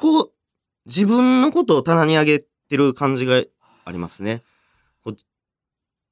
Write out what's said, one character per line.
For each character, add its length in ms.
自 200
分 360
の 100
こ 120
と 140
を 60
棚 220
に 120
上 80
げ 140
て 360
る 180
感 220
じ 100
が 160
あ 60
り 60
ま 120
す 120
ね。 220
こ 100
う、 40